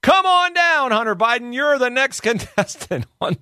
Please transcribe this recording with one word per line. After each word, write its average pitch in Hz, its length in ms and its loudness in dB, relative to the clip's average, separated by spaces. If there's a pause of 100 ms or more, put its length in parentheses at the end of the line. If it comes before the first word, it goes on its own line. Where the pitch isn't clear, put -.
Come 370 240 4
on 359 280 2
down, 320 380 2
Hunter 214 240 0
Biden. 240 360 0
You're 285 260 0
the 254 120 0
next 262 300 -2
<laughs> - 20 -18
contestant - 840 -4 (140)
on 175 220 -2